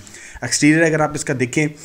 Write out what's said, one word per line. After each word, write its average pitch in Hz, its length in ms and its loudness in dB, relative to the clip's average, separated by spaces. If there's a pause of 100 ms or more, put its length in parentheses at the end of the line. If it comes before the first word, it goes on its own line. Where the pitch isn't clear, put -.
(440)
एक्सटीरियर 151 400 4
अगर 156 180 2
आप 147 140 -2
इसका 147 180 -6
देखें 131 340 -2 (180)